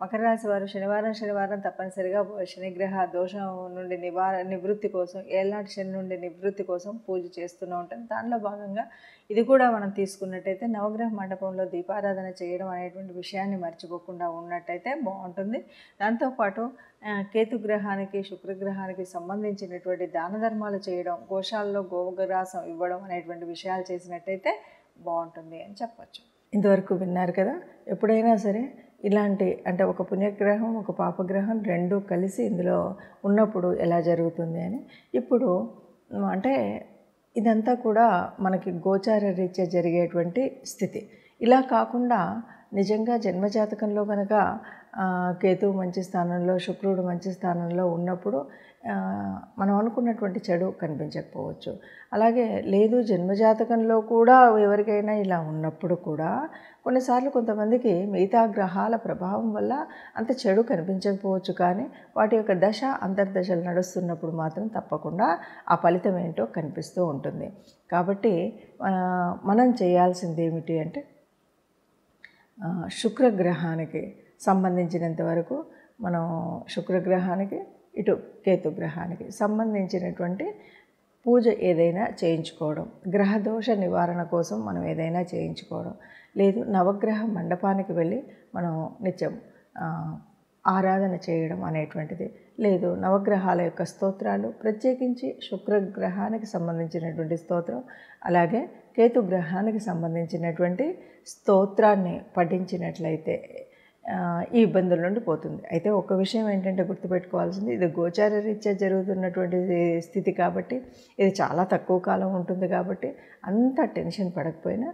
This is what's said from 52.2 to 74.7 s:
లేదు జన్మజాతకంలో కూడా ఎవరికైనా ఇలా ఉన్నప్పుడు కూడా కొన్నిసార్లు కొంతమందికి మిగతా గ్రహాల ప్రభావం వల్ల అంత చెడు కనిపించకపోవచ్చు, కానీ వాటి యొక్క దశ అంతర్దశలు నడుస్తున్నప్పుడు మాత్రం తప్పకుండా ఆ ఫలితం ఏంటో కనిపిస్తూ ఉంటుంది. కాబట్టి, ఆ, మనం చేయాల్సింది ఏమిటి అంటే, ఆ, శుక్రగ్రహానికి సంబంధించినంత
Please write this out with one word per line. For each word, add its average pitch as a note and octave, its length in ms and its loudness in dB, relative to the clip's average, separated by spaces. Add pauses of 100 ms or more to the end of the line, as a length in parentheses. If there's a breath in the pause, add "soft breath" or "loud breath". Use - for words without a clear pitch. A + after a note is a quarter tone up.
లేదు A3 360 6
జన్మజాతకంలో A3 1000 4
కూడా A#3 580 8
ఎవరికైనా G#3 540 4
ఇలా G3 260 2
ఉన్నప్పుడు D#3 560 -2
కూడా F3 540 -2 (340 loud breath)
కొన్నిసార్లు B3+ 460 2
కొంతమందికి A3 760 2
మిగతా G3+ 380 4
గ్రహాల G3+ 520 0
ప్రభావం G#3 580 -2
వల్ల A3+ 340 -2 (300 loud breath)
అంత A3 140 -2
చెడు A3 300 4
కనిపించకపోవచ్చు, F#3+ 920 0
కానీ F#3+ 340 2 (300 loud breath)
వాటి A3 180 4
యొక్క G#3+ 180 2
దశ G3+ 300 2
అంతర్దశలు F#3+ 800 0
నడుస్తున్నప్పుడు F3 720 -2
మాత్రం E3 360 -4
తప్పకుండా F#3+ 720 -2 (300 loud breath)
ఆ F3 60 6
ఫలితం F3+ 420 4
ఏంటో F3 280 -2
కనిపిస్తూ D#3+ 600 -4
ఉంటుంది. C#3+ 480 -6 (380 loud breath)
కాబట్టి, G3 680 0 (240 loud breath)
ఆ, G3 60 0 (540)
మనం A#3 280 6 (120)
చేయాల్సింది F3 640 4
ఏమిటి D#3+ 340 -2
అంటే, F3+ 240 -6 (1600 loud breath)
ఆ, E3+ 240 -4 (160)
శుక్రగ్రహానికి F3 1120 2 (260 soft breath)
సంబంధించినంత F3 800 2